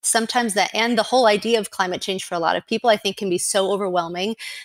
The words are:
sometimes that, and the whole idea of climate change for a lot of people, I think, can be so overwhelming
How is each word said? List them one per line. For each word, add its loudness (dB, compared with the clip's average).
sometimes 0
that, 2
and 0
the 2
whole 4
idea 4
of -8
climate -4
change -6
for -8
a -2
lot 0
of -4
people, 2
I 4
think, -4
can -6
be 0
so 0
overwhelming -2